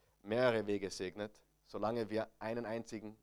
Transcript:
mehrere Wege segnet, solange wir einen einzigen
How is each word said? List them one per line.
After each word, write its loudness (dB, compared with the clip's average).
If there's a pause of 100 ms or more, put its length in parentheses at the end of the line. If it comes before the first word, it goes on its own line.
(220)
mehrere 4
Wege 0
segnet, -6 (220)
solange -2
wir 0
einen -4
einzigen -6